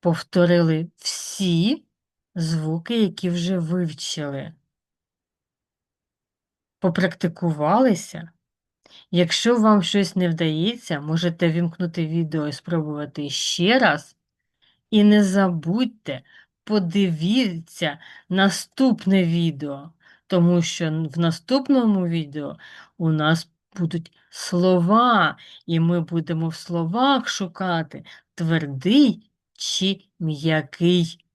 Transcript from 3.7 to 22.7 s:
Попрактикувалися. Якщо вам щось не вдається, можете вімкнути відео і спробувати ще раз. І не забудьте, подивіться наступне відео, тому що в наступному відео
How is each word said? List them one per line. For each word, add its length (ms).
Попрактикувалися. 1500
Якщо 500
вам 220
щось 340
не 120
вдається, 720
можете 500
вімкнути 560
відео 420
і 40
спробувати 760
ще 480
раз. 380
І 140
не 200
забудьте, 1000
подивіться 1300
наступне 960
відео, 680
тому 360
що 520
в 40
наступному 880
відео 520